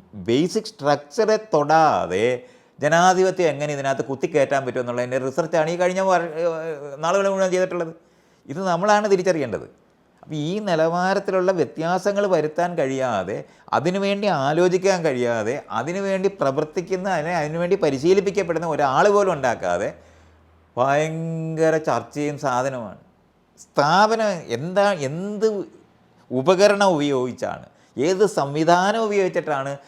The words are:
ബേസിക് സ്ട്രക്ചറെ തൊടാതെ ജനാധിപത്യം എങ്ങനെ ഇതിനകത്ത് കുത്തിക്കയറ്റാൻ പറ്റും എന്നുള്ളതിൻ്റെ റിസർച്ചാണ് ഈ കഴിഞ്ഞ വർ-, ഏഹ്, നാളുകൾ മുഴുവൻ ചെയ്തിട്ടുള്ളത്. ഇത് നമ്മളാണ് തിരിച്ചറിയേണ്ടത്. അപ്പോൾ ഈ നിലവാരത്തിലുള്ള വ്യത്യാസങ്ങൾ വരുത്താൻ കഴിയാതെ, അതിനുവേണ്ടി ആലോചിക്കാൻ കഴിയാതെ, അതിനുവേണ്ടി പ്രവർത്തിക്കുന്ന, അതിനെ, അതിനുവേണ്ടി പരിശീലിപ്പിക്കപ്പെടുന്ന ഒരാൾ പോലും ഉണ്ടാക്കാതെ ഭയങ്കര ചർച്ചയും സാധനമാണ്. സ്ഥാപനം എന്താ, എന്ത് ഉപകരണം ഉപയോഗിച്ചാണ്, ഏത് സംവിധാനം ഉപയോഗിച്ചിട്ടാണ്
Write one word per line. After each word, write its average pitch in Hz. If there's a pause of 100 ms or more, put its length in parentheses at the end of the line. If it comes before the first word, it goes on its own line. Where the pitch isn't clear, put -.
(140)
ബേസിക് 135
സ്ട്രക്ചറെ 196
തൊടാതെ 127 (380)
ജനാധിപത്യം 180
എങ്ങനെ 147
ഇതിനകത്ത് 135
കുത്തിക്കയറ്റാൻ 139
പറ്റും 123
എന്നുള്ളതിൻ്റെ 123
റിസർച്ചാണ് 156
ഈ 175
കഴിഞ്ഞ 180
വർ-, 180
ഏഹ്, 156
നാളുകൾ 196
മുഴുവൻ 190
ചെയ്തിട്ടുള്ളത്. 175 (520)
ഇത് 180
നമ്മളാണ് 208
തിരിച്ചറിയേണ്ടത്. 160 (360)
അപ്പോൾ 156
ഈ 160
നിലവാരത്തിലുള്ള 185
വ്യത്യാസങ്ങൾ 180
വരുത്താൻ 170
കഴിയാതെ, 131 (280)
അതിനുവേണ്ടി 196
ആലോചിക്കാൻ 175
കഴിയാതെ, 120
അതിനുവേണ്ടി 190 (100)
പ്രവർത്തിക്കുന്ന, 180
അതിനെ, 170
അതിനുവേണ്ടി 170
പരിശീലിപ്പിക്കപ്പെടുന്ന 170
ഒരാൾ 147
പോലും 202
ഉണ്ടാക്കാതെ 113 (840)
ഭയങ്കര 160
ചർച്ചയും 147
സാധനമാണ്. 127 (600)
സ്ഥാപനം 196
എന്താ, 185
എന്ത് 190 (680)
ഉപകരണം 190
ഉപയോഗിച്ചാണ്, 127 (320)
ഏത് 185
സംവിധാനം 170
ഉപയോഗിച്ചിട്ടാണ് 160 (120)